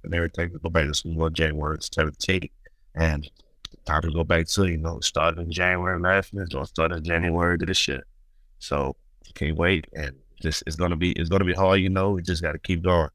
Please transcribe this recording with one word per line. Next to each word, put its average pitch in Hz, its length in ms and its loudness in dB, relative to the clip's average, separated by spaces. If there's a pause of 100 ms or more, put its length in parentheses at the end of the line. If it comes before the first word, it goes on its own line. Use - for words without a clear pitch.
and 85 100 -6
everything. 85 380 -2
We 82 80 -12
go 85 100 -4
back 80 160 2
to 73 80 -2
school 80 280 -2
on 80 120 0
January 76 460 -2
seventeenth, 80 720 -2 (420)
and 78 340 0 (560)
time 78 180 0
to 80 80 -2
go 80 140 0
back 82 240 2
to, 98 180 2
you 85 120 0
know, 82 220 -4
starting 82 500 -2
January 90 480 0
eleventh, 95 360 2
it's 95 200 -8
gonna 67 120 -4
start 82 260 0
in 82 100 -6
January 85 560 2
this 87 300 0
year. 65 160 -6 (540)
So 69 360 -4 (400)
can't 78 220 -2
wait, 85 360 2
and 73 200 -8 (280)
just, 78 280 -2
it's 78 80 -6
gonna 87 180 0
be, 85 180 2
it's 82 160 -2
gonna 95 160 4
be 90 80 2
hard, 95 280 4
you 95 80 2
know. 95 240 2
We 90 100 -2
just 85 200 -2
gotta 76 180 -2
keep 87 220 0
going. 87 320 4